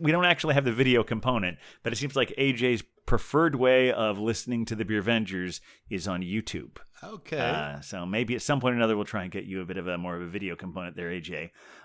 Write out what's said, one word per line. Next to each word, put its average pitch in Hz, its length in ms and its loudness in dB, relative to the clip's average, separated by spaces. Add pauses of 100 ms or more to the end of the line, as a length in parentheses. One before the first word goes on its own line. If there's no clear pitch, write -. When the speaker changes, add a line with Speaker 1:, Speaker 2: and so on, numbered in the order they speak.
Speaker 1:
we 156 120 2
don't 180 120 2
actually 160 300 2
have 139 100 4
the 120 80 2
video 123 300 6
component, 107 560 0 (240)
but 117 100 -2
it 113 40 -4
seems 135 180 -6
like 131 240 2
A 139 140 4
J's 120 280 2 (260)
preferred 139 500 4
way 127 340 6
of 107 260 0
listening 113 500 -2
to 113 100 -6
the 104 80 -2
Beer 104 180 0
Vengers 95 580 0 (300)
is 92 160 -4
on 92 140 -2
YouTube. 92 560 -6 (260)
Speaker 2:
Okay. 175 380 -8
Speaker 1:
Uh, 73 400 -4
so 87 260 -10
maybe 113 300 -2
at 101 60 -6
some 139 180 0
point 123 140 0
or - 20 0
another, 113 180 4
we'll 104 100 0
try 98 200 -6
and 90 80 -10
get 95 140 -8
you 95 140 -6
a 90 40 -6
bit 90 120 -6
of 90 120 -6
a 87 100 -4
more 87 160 -6
of 87 80 -6
a 87 60 -8
video 92 260 -6
component 90 400 -10
there, 87 160 -8
A 90 100 -6
J. 82 300 -10 (340)